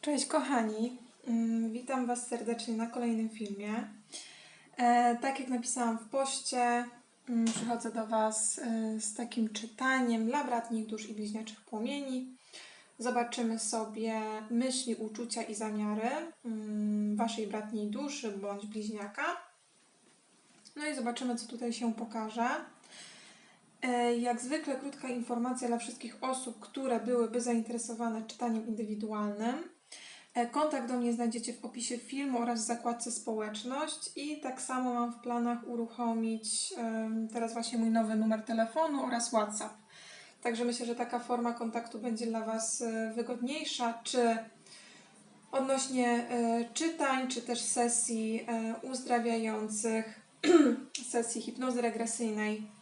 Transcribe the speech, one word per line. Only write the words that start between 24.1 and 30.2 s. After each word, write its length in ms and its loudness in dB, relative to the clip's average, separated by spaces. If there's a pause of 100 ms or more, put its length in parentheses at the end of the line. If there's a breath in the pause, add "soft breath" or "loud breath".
jak 240 2
zwykle 360 -2
krótka 320 -6
informacja 600 0
dla 100 2
wszystkich 420 -8
osób, 400 -4
które 400 0
byłyby 400 2
zainteresowane 840 -2
czytaniem 460 -2
indywidualnym. 1040 -2 (640 loud breath)